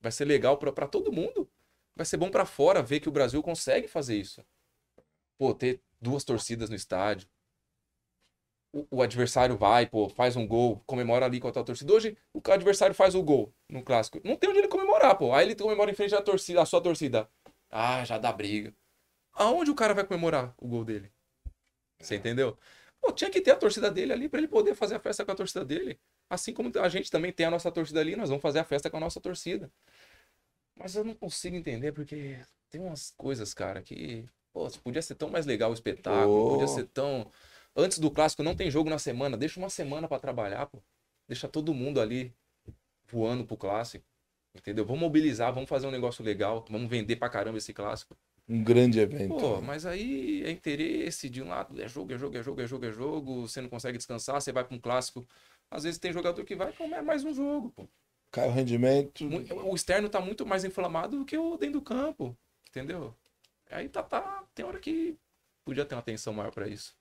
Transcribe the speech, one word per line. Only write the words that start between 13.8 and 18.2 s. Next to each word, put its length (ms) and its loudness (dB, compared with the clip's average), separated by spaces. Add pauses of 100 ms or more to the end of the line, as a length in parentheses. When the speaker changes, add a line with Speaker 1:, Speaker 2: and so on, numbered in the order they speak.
Speaker 1:
clássico. 420 2
Não 120 0
tem 140 4
onde 80 6
ele 100 6
comemorar, 480 8
pô. 160 2
Aí 140 8
ele 80 -2
comemora 360 2
em 40 -2
frente 200 0
à 80 4
torcida, 400 2
à 40 6
sua 160 4
torcida. 480 0 (400)
Ah, 340 0
já 140 -4
dá 140 0